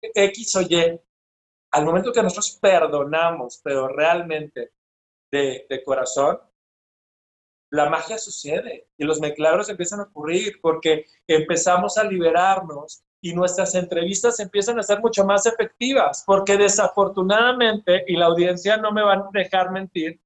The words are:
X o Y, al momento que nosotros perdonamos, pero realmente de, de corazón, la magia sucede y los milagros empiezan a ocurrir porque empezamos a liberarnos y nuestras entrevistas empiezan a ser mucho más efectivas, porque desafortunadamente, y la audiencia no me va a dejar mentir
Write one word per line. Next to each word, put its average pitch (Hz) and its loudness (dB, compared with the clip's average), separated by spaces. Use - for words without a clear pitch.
X 196 -2
o 190 2
Y, 170 0
al 151 2
momento 190 0
que 233 2
nosotros - -4
perdonamos, 156 0
pero 135 -2
realmente 156 -2
de, 135 -2
de 131 -8
corazón, 139 0
la 147 2
magia 160 -4
sucede - -10
y 147 -6
los 156 -2
milagros 156 0
empiezan 190 -8
a - -8
ocurrir 180 -6
porque 156 0
empezamos 175 2
a 214 2
liberarnos 175 0
y 170 -8
nuestras 180 -2
entrevistas 185 -2
empiezan 202 -2
a 208 -4
ser 208 0
mucho 220 2
más 196 2
efectivas, 226 0
porque 196 4
desafortunadamente, 202 2
y 180 0
la 170 4
audiencia 175 2
no 214 -2
me 214 0
va 202 6
a 196 -2
dejar 185 0
mentir 180 -8